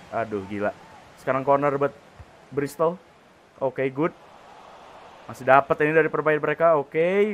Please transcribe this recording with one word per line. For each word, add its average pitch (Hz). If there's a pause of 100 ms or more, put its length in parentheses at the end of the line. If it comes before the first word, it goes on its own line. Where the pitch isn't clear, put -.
(120)
Aduh, 107
gila. 101 (400)
Sekarang 131
corner 139
buat 143 (560)
Bristol. 151 (640)
Oke, 135
good. 147 (1120)
Masih 123
dapat 139 (160)
ini 160
dari 156
permain 151
mereka. 151
Oke, 180